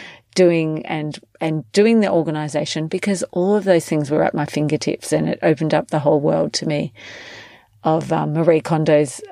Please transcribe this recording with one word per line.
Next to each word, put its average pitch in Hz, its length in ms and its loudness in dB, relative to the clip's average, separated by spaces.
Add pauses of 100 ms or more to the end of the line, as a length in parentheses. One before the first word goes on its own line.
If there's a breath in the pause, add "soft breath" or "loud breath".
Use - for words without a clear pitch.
(340 loud breath)
doing 165 520 2
and, 151 340 -6 (220)
and 156 300 -4
doing 220 300 4
the 190 100 2
organization, 156 760 -2
because 185 440 -4
all 190 240 2
of 196 80 0
those 180 220 4
things 147 260 0
were 151 120 2
at - 100 0
my 147 120 -2
fingertips, - 680 -2
and 156 160 0
it - 120 -4
opened 156 320 0
up - 180 -2
the 151 80 0
whole 147 200 2
world 156 320 0
to - 140 -6
me 151 260 -4 (920 loud breath)
of, 160 260 0
um, 156 220 -2
Marie 160 260 4
Kondo's, 151 600 0 (100)